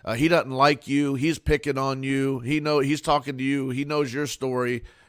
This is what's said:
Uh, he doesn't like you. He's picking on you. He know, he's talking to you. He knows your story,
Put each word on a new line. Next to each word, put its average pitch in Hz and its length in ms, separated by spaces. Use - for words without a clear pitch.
Uh, 113 100
he 131 120
doesn't 160 240
like 139 380
you. 139 260
He's 139 240
picking 143 400
on 135 240
you. 135 380
He 139 180
know, 151 220
he's 143 200
talking 143 380
to 131 60
you. 135 260
He 131 140
knows 147 280
your 143 140
story, 123 560